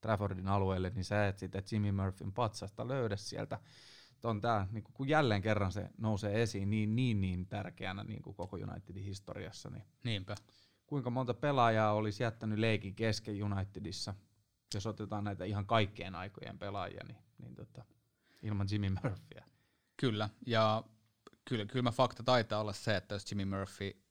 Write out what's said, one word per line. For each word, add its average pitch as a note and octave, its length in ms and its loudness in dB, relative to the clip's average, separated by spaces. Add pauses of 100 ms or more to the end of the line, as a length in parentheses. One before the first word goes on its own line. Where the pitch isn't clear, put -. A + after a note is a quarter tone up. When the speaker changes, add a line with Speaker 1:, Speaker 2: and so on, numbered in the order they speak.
Speaker 1:
Traffordin G2 460 0
alueelle, F#2+ 420 2
niin F#2 160 -4
sä G#2 220 2
et F#2+ 120 -2
sitä F#2+ 320 -6
Jimmy G#2 200 2
Murphyn G2 420 -2
patsasta A#2 540 -4
löydä B2 280 -2
sieltä. - 440 -8 (640)
On A2+ 180 0
tää, G#2+ 300 2
niinku, A2 220 -8
kun C3+ 140 -4
jälleen C3+ 340 6
kerran G2+ 300 2
se F#2+ 260 -4
nousee A2 440 0
esiin G2+ 280 0
niin, G#2+ 260 2
niin, A#2 260 2
niin F2+ 260 0
tärkeänä F#2+ 560 -6
niinku G#2+ 300 -10
koko F#2 240 -8
Unitedin F#2 460 -8
historiassa. F#2+ 680 -10
Niin G2+ 140 -12 (200)
Speaker 2:
Niinpä. G#2 320 -2 (520)
Speaker 1:
kuinka C3 220 -2
monta B2 240 0
pelaajaa A2+ 600 6
olisi G#2+ 300 0
jättänyt A2 360 -2
leikin G#2 360 2
kesken G#2+ 480 0
Unitedissa, G2 680 -2 (600)
jos G#2 140 -2
otetaan G#2 360 -4
näitä G2 220 -2
ihan G2+ 200 0
kaikkien G2 500 2
aikojen - 440 -10
pelaajia, G2 480 -6
niin, G#2+ 100 -14 (200)
niin A#2+ 180 -14
tota, - 300 -16 (580)
ilman G#2 280 -2
Jimmy G#2 180 0
Murphyä? - 560 -4 (520)
Speaker 2:
Kyllä, G#2+ 320 0 (160)
ja A2 380 4 (640)
kyllä, G#2+ 200 -2
kyllä B2 180 0
mä B2 80 4
fakta A#2+ 320 2
taitaa A2+ 380 4
olla G#2 120 -2
se, G#2+ 220 0
että F#2+ 200 -2
jos - 160 -6
Jimmy G2+ 140 0
Murphy G2 640 -4